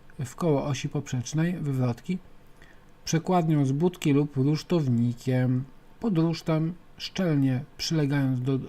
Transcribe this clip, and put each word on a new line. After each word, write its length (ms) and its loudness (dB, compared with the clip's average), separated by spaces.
w 100 -10
koło 300 0
osi 240 -4
poprzecznej 640 -2
wywrotki, 680 -2
przekładnią 640 2
z 60 2
budki 400 0
lub 240 2
rusztownikiem. 1300 0
Pod 180 0
rusztem, 560 0
szczelnie 680 0
przylegając 680 0
do 160 0